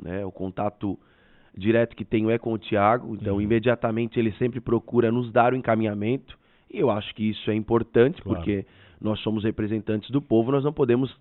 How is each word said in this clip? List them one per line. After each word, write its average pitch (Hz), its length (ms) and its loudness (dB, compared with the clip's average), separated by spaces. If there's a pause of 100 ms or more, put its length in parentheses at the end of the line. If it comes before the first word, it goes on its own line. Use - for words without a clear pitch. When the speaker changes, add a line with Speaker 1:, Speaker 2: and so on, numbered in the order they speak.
Speaker 1:
né? 95 240 -8
O 92 60 -8
contato 98 640 -6 (600)
direto 110 400 2
que 107 80 -10
tenho 110 260 0
é 117 80 2
com 113 140 -4
o 110 60 -2
Thiago, 107 580 0
então 101 200 -4
Speaker 2:
Uhum. 104 40 0
Speaker 1:
imediatamente 113 800 0
ele 113 140 2
sempre 123 280 -4
procura 117 500 2
nos 120 220 -2
dar 120 200 4
o 131 40 0
encaminhamento, 110 840 -2 (340)
e 208 60 -8
eu 147 120 2
acho 104 240 -4
que 110 160 -2
isso - 200 -4
é 107 40 0
importante, 117 680 2
Speaker 2:
Claro. 101 160 -2
Speaker 1:
porque 98 260 -4 (340)
nós 104 200 -2
somos 110 240 -2
representantes 107 680 -4
do 139 100 0
povo, 117 300 2
nós 139 100 2
não 151 100 -2
podemos 127 480 2